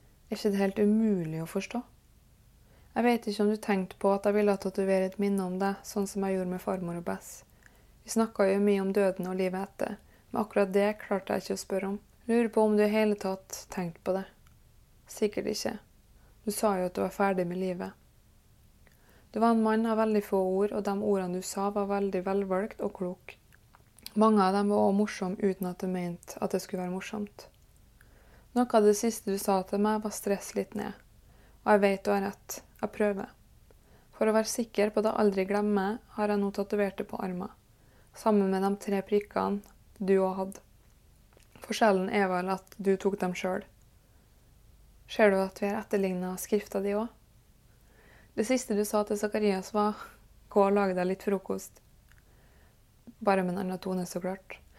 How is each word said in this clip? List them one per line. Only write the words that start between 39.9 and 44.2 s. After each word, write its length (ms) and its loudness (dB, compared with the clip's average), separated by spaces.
du 180 2
også 220 2
hadde. 260 -8
Forskjellen 480 2
er 160 2
vel 240 -2
at 240 -10
du 180 2
tok 240 -2
dem 140 -2
selv. 320 -4